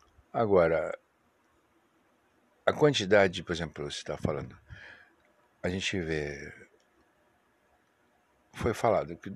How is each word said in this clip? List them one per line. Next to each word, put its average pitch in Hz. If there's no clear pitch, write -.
Agora, 85
a 104
quantidade, 101
por 87
exemplo, 76
você -
tá 73
falando, 71
a 90
gente 95
vê, 73
foi 120
falado 85
que 98